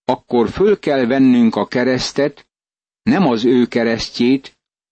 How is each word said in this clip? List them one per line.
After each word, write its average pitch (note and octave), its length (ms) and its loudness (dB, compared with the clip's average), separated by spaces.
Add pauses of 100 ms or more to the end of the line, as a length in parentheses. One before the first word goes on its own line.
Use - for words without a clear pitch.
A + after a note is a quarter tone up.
akkor A#2+ 440 -2
föl G3 300 0
kell C3+ 260 -2
vennünk B2 500 2
a G2+ 120 -2
keresztet, C3 800 -4 (540)
nem D#3+ 260 0
az A#2+ 180 0
ő B2 200 4
keresztjét, A#2+ 920 -2 (340)